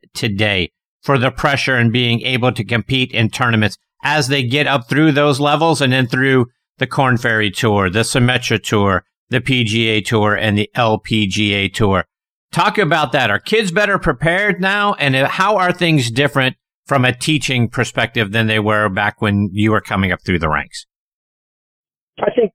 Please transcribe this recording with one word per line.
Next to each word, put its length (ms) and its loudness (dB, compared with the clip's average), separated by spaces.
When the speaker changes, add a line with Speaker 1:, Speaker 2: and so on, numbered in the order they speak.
Speaker 1:
today 560 -2
for 160 0
the 100 0
pressure 460 -2
and 180 2
being 280 0
able 300 0
to 120 -6
compete 480 -2
in 180 0
tournaments 480 0
as 240 0
they 160 0
get 240 -2
up 200 -2
through 240 2
those 280 2
levels 420 2
and 100 2
then 140 2
through 400 2
the 80 -2
Korn 320 0
Ferry 320 0
Tour, 400 0
the 120 0
Symetra 600 0
Tour, 420 0
the 120 -2
P 220 0
G 240 0
A 140 0
Tour, 340 0
and 220 0
the 180 -2
L 240 2
P 260 -2
G 280 0
A 160 0
Tour. 360 0
Talk 260 0
about 360 0
that. 180 0
Are 80 0
kids 320 -2
better 260 0
prepared 640 -2
now? 320 0
And 220 -2
how 420 0
are 160 0
things 360 0
different 460 0
from 180 0
a 80 2
teaching 560 -2
perspective 640 -2
than 160 0
they 120 0
were 300 2
back 320 -2
when 300 0
you 200 0
were 100 2
coming 300 -2
up 120 -2
through 160 0
the 80 0
ranks? 380 -4
Speaker 2:
I 140 0
think, 220 0